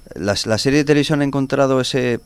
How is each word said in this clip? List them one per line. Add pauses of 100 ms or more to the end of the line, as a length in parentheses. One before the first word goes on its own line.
(120)
la, (100)
la
serie
de
televisión
ha
encontrado
ese